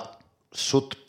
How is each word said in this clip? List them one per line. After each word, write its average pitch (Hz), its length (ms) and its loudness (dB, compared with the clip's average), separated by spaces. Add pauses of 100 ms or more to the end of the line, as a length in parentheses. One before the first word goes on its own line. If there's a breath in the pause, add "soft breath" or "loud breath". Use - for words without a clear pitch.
(540)
sut - 560 0